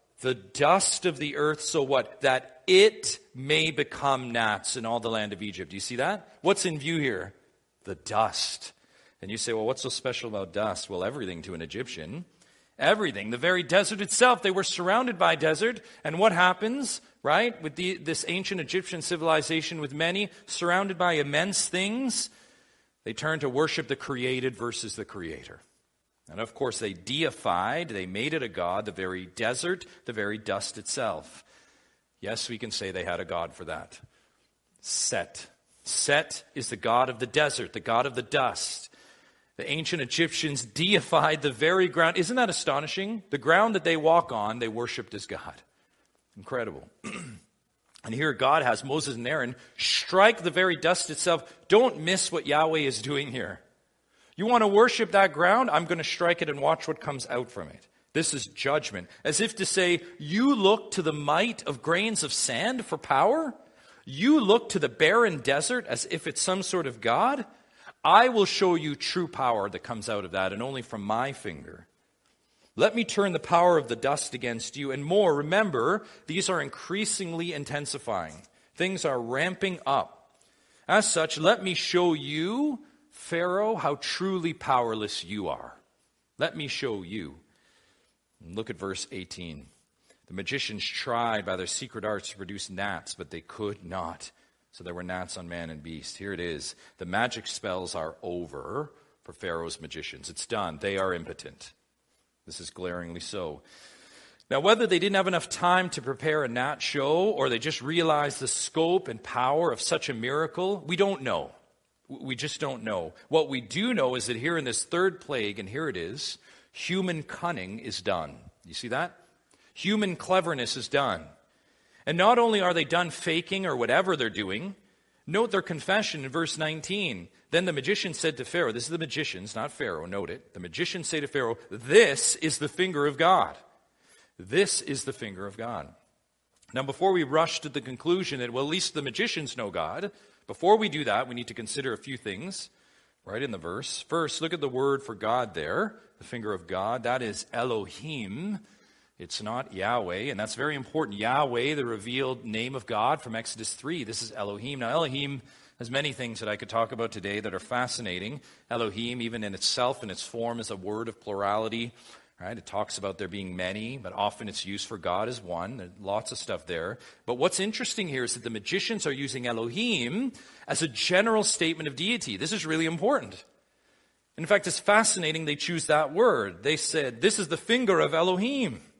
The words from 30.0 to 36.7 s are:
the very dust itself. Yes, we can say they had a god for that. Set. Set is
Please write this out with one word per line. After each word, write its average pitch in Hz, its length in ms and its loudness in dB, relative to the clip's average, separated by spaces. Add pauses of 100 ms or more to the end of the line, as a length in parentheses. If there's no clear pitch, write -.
the 123 60 -6
very 107 260 -2
dust 98 380 -4
itself. 101 680 -6 (760)
Yes, 110 280 -6
we 117 100 -8
can 110 140 -10
say 95 180 -6
they 90 140 -4
had 87 160 -2
a 92 40 -6
god 85 300 -6
for 87 120 -16
that. 78 340 -12 (800)
Set. - 680 -4 (380)
Set - 580 0 (140)
is 127 140 -6